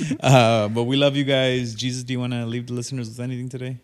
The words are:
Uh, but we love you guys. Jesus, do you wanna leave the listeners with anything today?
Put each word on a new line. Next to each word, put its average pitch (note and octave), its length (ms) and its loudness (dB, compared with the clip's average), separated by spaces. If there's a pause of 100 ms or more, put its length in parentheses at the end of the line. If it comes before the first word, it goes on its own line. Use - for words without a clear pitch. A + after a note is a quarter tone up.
(220)
Uh, A2+ 460 6
but A2+ 160 0
we C3 140 0
love C#3 180 4
you C#3+ 80 2
guys. B2+ 500 2
Jesus, B2 300 -4
do B2 100 -6
you B2 60 -2
wanna B2 260 -2
leave A#2+ 220 -6
the B2 60 -6
listeners B2 360 -4
with A#2 120 -12
anything B2+ 280 -6
today? B2+ 340 -8